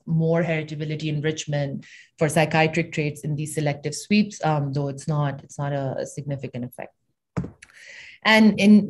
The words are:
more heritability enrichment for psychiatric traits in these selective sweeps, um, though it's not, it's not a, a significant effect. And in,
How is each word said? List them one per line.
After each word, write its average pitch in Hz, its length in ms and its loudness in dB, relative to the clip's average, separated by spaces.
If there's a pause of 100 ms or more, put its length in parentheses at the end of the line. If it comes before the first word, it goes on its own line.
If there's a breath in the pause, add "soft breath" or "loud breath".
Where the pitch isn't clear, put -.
more 160 380 2
heritability 156 640 -4
enrichment 147 800 -4 (320 loud breath)
for 156 100 2
psychiatric 160 640 2
traits 151 300 -4
in 151 140 -4
these 151 180 -6
selective 147 400 -4
sweeps, 208 500 0
um, 147 300 0
though 143 140 -2
it's 139 200 -10
not, 147 340 -2
it's - 160 -20
not 143 140 -4
a, 139 280 -4
a 135 60 -6
significant 135 600 -10
effect. - 260 -14 (1300 loud breath)
And 214 320 6
in, 202 320 8